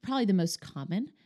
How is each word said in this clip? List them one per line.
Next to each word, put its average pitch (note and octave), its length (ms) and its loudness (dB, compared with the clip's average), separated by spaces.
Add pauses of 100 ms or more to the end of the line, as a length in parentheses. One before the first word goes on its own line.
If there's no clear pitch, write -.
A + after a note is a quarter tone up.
probably C4 240 0
the G3 80 4
most E3+ 260 2
common, E3+ 500 -6 (160)